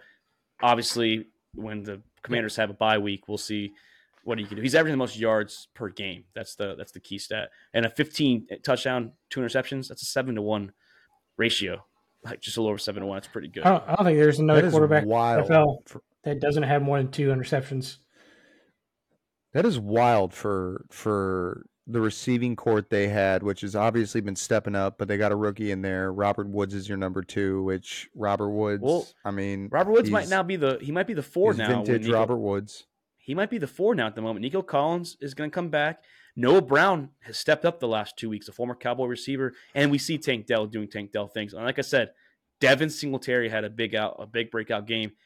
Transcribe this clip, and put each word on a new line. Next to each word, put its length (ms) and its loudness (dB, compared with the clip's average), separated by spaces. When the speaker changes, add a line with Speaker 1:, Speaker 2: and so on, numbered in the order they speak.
Speaker 1:
obviously, 640 2
when 280 -10
the 180 -12
Commanders 360 -4
have 120 0
a 40 -12
bye 260 2
week, 280 -4
we'll 100 -6
see 360 -6
what 160 -4
he 60 -6
can 100 -10
do. 60 -8
He's 120 0
averaging 200 4
the 40 0
most 200 -4
yards 560 0
per 160 -8
game. 340 -10
That's 220 -14
the, 200 -6
that's 180 -14
the 80 -20
key 160 -12
stat. 320 -8
And 120 2
a 40 0
fifteen 580 0
touchdown, 480 -2
two 120 -6
interceptions, 480 -4
that's 120 -18
a 40 -10
seven-to-one 640 -2
ratio. 480 -2
Like, 160 -12
just 160 -10
a 60 -2
little 80 2
over 80 0
seven-to-one. 400 -6
That's 100 -12
pretty 220 -10
good. 140 -6
Speaker 2:
I 80 6
don't, 140 2
I 100 -2
don't 100 2
think 120 4
there's 220 6
another 220 6
Speaker 3:
That 60 4
is 40 0
Speaker 2:
quarterback 320 4
in 60 -2
the 40 2
Speaker 3:
wild 260 4
Speaker 2:
N 40 2
F 80 0
L 340 6
Speaker 3:
for 160 -18
Speaker 2:
that 160 -2
doesn't 240 0
have 180 2
more 180 2
than 120 -2
two 200 0
interceptions. 640 -4
Speaker 3:
That 140 2
is 120 2
wild 560 4
for, 560 -4
for 760 -2
the 140 -4
receiving 560 0
court 340 0
they 200 2
had, 340 2
which 160 -2
has 160 -6
obviously 460 2
been 160 -6
stepping 360 0
up, 240 -2
but 120 -4
they 80 0
got 160 2
a 20 2
rookie 360 -2
in 100 -4
there. 320 -2
Robert 340 0
Woods 260 -2
is 140 -8
your 100 -6
number 260 -4
two, 400 -2
which 520 -6
Robert 360 0
Woods, 300 -2
Speaker 1:
Well, 240 0
Speaker 3:
I 60 -4
mean, 380 -6
Speaker 1:
Robert 220 2
Woods 180 6
might 120 2
Speaker 3:
he's, 80 -6
Speaker 1:
now 140 2
be 120 -4
the, 260 2
he 120 -6
might 140 -2
be 60 -4
the 80 -4
four 300 2
Speaker 3:
he's 60 0
Speaker 1:
now 100 0
when 180 0
Speaker 3:
vintage 200 2
Speaker 1:
Nico 120 4
Speaker 3:
Robert 200 2
Woods. 480 -4
Speaker 1:
He 180 -8
might 140 -2
be 80 -4
the 100 -4
four 280 0
now 120 2
at 80 -10
the 60 -8
moment. 220 -4
Nico 180 -2
Collins 580 -2
is 140 -10
gonna 160 -8
come 200 -6
back. 340 -2
Noah 260 6
Brown 480 4
has 160 -14
stepped 260 2
up 160 0
the 80 -2
last 300 -4
two 120 -8
weeks, 180 -8
a 40 -18
former 240 -6
Cowboy 300 -4
receiver, 480 -4
and 160 4
we 60 4
see 200 -4
Tank 280 -2
Dell 200 0
doing 240 -6
Tank 220 -10
Dell 160 -4
things. 260 -8
And 100 -10
like 160 -4
I 40 -2
said, 280 0
Devin 300 4
Singletary 600 -2
had 140 -2
a 60 -6
big 260 -4
out, 240 -2
a 60 -14
big 260 -6
breakout 360 -4
game, 260 -4